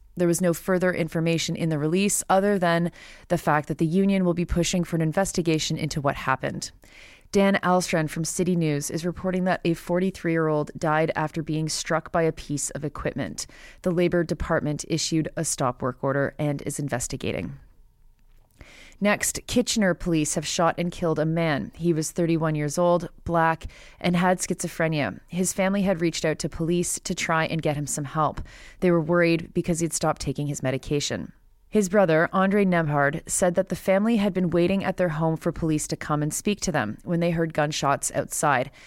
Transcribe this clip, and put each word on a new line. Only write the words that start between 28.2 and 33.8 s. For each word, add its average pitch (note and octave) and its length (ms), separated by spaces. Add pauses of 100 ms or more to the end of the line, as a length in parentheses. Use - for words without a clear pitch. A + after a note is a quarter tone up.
They F#3 100
were E3+ 100
worried E3+ 540
because E3+ 260
he'd E3 140
stopped - 260
taking D3 280
his C#3+ 140
medication. C3 720 (380)
His G#3 180
brother, E3+ 440
Andre G3 320
Nemhard, D3+ 600
said F3+ 280
that F#3+ 160
the F#3 60
family G#3 400